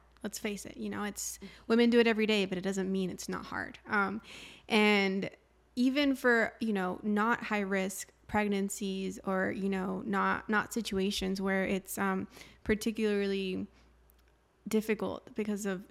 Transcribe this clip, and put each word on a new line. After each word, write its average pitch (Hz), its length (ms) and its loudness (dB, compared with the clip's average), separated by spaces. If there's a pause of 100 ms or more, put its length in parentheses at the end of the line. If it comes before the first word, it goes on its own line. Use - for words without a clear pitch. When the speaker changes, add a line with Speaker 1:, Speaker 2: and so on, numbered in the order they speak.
(240)
Speaker 1:
Let's 214 160 -8
face 208 260 -8
it, - 120 -16
you 214 120 -8
know, 202 140 -6
it's, - 340 -8
Speaker 2:
Mm-hmm. 196 100 -16 (200)
Speaker 1:
women 233 220 6
do 233 100 6
it 233 80 8
every 220 180 2
day, 208 200 2
but 185 120 -2
it 175 40 -4
doesn't 190 300 -2
mean 190 180 0
it's - 180 -10
not - 180 -6
hard. - 420 -10
Um, 202 340 -2 (480)
and 202 600 4 (460)
even 269 400 4
for, 233 440 4
you 220 140 0
know, 185 300 -2
not 214 400 2
high 214 160 0
risk 196 520 -2 (160)
pregnancies 196 960 -2
or, 190 260 0
you 196 180 -2
know, 190 360 -2
not, 190 440 0
not 214 240 0
situations 196 680 -2
where 190 240 2
it's, - 320 -4
um, 196 300 0 (360)
particularly 202 1040 0 (1000)
difficult 208 680 -2
because 208 300 -4
of, 196 260 -4